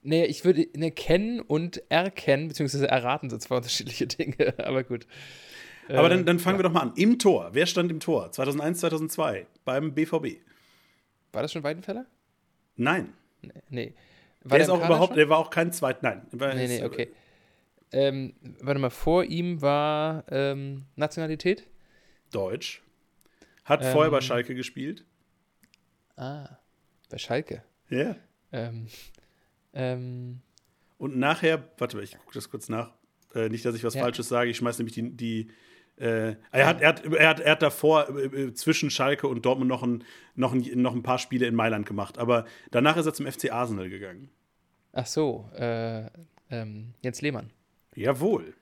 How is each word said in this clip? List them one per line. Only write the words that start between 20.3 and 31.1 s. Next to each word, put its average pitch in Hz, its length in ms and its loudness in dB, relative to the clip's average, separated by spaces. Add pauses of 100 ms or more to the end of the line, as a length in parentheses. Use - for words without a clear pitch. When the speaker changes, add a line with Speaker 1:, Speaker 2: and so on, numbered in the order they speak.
Speaker 1:
ähm, 139 540 -2 (120)
Nationalität? 160 680 -2 (680)
Speaker 2:
Deutsch. 98 500 -6 (840)
Hat 143 200 4
vorher 147 260 6
bei 143 80 4
Speaker 1:
Ähm. 127 40 2
Speaker 2:
Schalke 127 320 -2
gespielt. 135 500 -10 (1120)
Speaker 1:
Ah, 139 320 -12 (600)
bei 107 100 -12
Schalke? 120 440 -4 (260)
Speaker 2:
Ja. 160 280 -2 (360)
Speaker 1:
Ähm, 113 340 -8 (840)
ähm. 127 680 -6 (580)
Speaker 2:
Und 135 180 -6